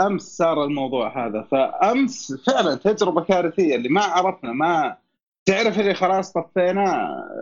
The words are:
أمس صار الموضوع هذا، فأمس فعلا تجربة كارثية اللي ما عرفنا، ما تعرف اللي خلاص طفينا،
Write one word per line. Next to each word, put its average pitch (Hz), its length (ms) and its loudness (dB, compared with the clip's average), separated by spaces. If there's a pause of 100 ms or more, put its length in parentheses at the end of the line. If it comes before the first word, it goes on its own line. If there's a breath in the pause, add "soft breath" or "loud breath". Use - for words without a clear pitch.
أمس 196 200 0
صار 160 420 0
الموضوع 131 640 -2
هذا، 107 240 -6
فأمس 202 840 0 (140)
فعلا 214 280 2
تجربة 185 460 0
كارثية 170 540 2
اللي 120 140 -2
ما 180 140 4
عرفنا، 180 480 -2
ما 151 460 0 (500)
تعرف 202 320 2
اللي 196 140 2
خلاص 190 380 0
طفينا، 175 840 0 (260)